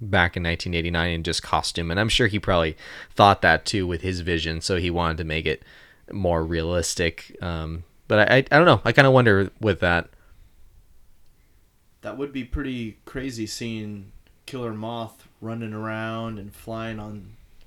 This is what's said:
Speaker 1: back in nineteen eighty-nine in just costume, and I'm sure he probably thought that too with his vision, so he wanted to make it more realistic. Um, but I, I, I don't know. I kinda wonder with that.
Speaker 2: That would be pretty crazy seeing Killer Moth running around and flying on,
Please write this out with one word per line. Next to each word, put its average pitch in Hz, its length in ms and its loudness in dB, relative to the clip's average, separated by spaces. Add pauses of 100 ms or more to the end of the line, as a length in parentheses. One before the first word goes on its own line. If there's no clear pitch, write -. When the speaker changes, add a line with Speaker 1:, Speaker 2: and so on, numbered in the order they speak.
Speaker 1:
back 95 360 2
in 90 60 -4
nineteen 85 300 -4
eighty-nine 85 400 0
in 82 120 -4
just 82 180 -4
costume, 82 480 -2
and 90 100 -2
I'm 110 80 2
sure 123 200 2
he 98 100 -2
probably 85 360 2 (400)
thought 101 280 6
that 80 240 4
too 95 200 -2
with 85 160 -4
his 92 180 -4
vision, 82 420 -2
so 95 160 0
he 87 120 0
wanted 82 280 0
to 87 60 -4
make 80 220 -2
it 76 160 -2 (480)
more 85 340 0
realistic. 85 1000 -2
Um, 82 420 -6 (240)
but 107 220 4
I, 123 60 6
I, - 20 8
I 139 180 2
don't 165 80 6
know. 139 200 6
I 120 80 2
kinda 135 180 6
wonder 110 400 6 (100)
with 101 200 0
that. 87 280 2 (1900)
Speaker 2:
That 113 140 -12
would 139 160 -8
be 131 120 -6
pretty 127 600 -6
crazy 127 420 -8
seeing 104 680 -10 (340)
Killer 120 260 -8
Moth 113 560 -10 (120)
running 113 340 -8
around 110 640 -8
and 101 160 -14
flying 113 440 -10
on, 104 380 -14 (300)